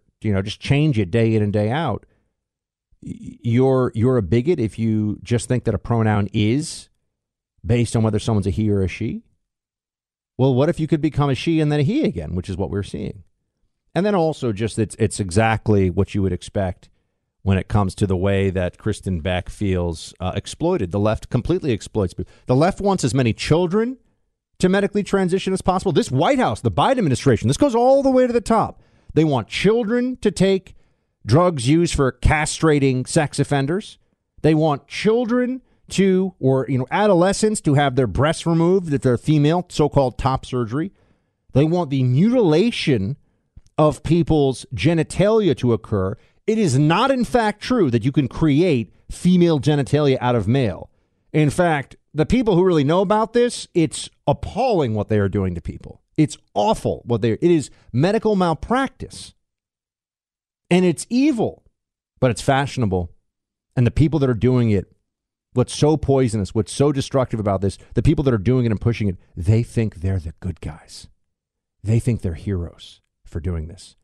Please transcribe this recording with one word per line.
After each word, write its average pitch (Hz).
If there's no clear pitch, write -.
you 107
know, 95
just 101
change 143
it 92
day 113
in 107
and 101
day 104
out? 139
Y-, -
you're, 127
you're 127
a 117
bigot 123
if 110
you 107
just -
think -
that 110
a 90
pronoun 110
is 113
based 120
on 113
whether 107
someone's 104
a 101
he 110
or 101
a 92
she. 156
Well, 131
what 143
if 160
you 156
could 156
become 147
a 131
she 160
and 151
then 147
a -
he 233
again, 82
which 90
is 98
what 87
we're 98
seeing? -
And 180
then 208
also 156
just 104
it's, 107
it's -
exactly 104
what 90
you 101
would 95
expect -
when 95
it -
comes 101
to 104
the 95
way 98
that 90
Kristen 98
Beck 90
feels, 87
uh, 90
exploited. -
The 101
left 107
completely 156
exploits 104
people. -
The 127
left 165
wants 196
as 131
many 123
children 185
to 180
medically 196
transition 190
as 190
possible. 185
This 143
White 185
House, 147
the 110
Biden 220
administration, 127
this 139
goes 285
all 262
the 269
way 254
to 240
the 233
top. 202
They 156
want 131
children 240
to 208
take 190
drugs 143
used 160
for 131
castrating 147
sex -
offenders. 143
They 160
want 151
children 247
to, 190
or, 131
you 139
know, 127
adolescents 196
to 151
have 139
their 139
breasts 120
removed 170
if 135
they're 123
female, 151
so-called 143
top 131
surgery. 127
They 135
want 165
the 135
mutilation 156
of 151
people's 151
genitalia 170
to 120
occur. 104
It 220
is 151
not, 170
in 254
fact, 220
true 220
that 117
you 139
can 139
create 147
female 175
genitalia 143
out 123
of 101
male. 113
In 151
fact, 156
the 151
people 220
who 175
really 175
know 160
about 214
this, 240
it's -
appalling 170
what 104
they 110
are 98
doing 95
to 82
people. -
It's 156
awful 208
what 113
they, 117
it 101
is 165
medical 208
malpractice. -
And 185
it's 175
evil, 240
but 131
it's 113
fashionable. 123
And 123
the 113
people 151
that 135
are 123
doing 120
it, 98
what's 123
so 151
poisonous, 127
what's 107
so 143
destructive 131
about 98
this, 98
the -
people 156
that 131
are 113
doing 120
it 117
and 101
pushing 117
it, 92
they 104
think 113
they're 95
the 80
good 87
guys. -
They 113
think 113
they're 87
heroes -
for -
doing 80
this. -